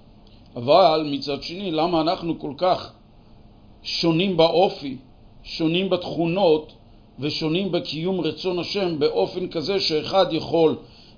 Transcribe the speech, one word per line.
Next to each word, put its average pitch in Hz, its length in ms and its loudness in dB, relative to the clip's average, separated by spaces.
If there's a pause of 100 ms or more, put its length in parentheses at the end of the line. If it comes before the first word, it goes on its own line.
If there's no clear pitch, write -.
(560)
אבל 156 540 4
מצד 139 320 -6
שני, 185 280 -8
למה 160 300 0
אנחנו 165 380 -2
כל 151 180 -8
כך 180 360 -2 (920)
שונים 175 540 0
באופי, 160 600 2 (460)
שונים 175 480 -2
בתכונות, 170 840 0 (460)
ושונים 160 540 -2
בקיום 175 480 -4
רצון 180 380 -4
השם 175 400 -4
באופן 175 500 0
כזה 170 320 -4
שאחד 165 520 0
יכול 156 440 2 (400)